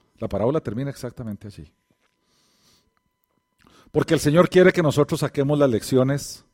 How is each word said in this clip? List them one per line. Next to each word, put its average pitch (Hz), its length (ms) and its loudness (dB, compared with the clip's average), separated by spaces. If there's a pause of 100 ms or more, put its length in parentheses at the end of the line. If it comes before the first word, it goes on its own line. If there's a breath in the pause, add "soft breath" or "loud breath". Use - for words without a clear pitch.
(180)
La 113 100 -8
parábola 117 340 -2
termina 127 280 -8
exactamente 113 580 -14
allí. 82 240 -20 (2250 soft breath)
Porque 147 220 0
el 147 60 2
Señor 165 300 4
quiere 180 240 6
que 180 80 -2
nosotros 147 380 0
saquemos 143 400 -2
las 143 100 4
lecciones 131 760 -2 (100)